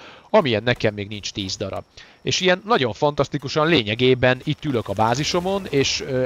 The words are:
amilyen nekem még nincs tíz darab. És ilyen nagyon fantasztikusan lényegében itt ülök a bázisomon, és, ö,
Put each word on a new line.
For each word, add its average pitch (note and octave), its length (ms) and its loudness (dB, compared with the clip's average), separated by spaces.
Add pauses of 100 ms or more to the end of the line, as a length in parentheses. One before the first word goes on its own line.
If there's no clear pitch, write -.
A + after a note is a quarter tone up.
(300)
amilyen B2+ 320 4
nekem A2+ 320 0
még G2+ 140 -8
nincs G#2 240 -10
tíz F#2+ 240 -6
darab. F#2+ 280 -8 (380)
És - 180 -2
ilyen F#3 240 2
nagyon D#3+ 280 0
fantasztikusan D3 760 0
lényegében B2+ 760 2
itt - 200 -4
ülök B2 240 -2
a G2+ 40 -4
bázisomon, E3 800 0
és, C#3 300 0
ö, C3 260 -2